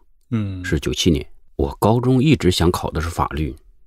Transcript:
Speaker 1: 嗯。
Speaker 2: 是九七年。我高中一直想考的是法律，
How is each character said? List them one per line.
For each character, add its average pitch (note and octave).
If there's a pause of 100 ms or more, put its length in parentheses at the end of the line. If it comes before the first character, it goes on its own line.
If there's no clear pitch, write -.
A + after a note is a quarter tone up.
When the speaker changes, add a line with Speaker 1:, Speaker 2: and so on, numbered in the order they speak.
(320)
Speaker 1:
嗯。 G2
Speaker 2:
是 D#2+
九 -
七 E2+
年。 C#2+ (340)
我 C#2
高 A2+
中 B2+
一 D#3
直 F2
想 F2
考 -
的 -
是 D#2+
法 -
律， D2+ (320)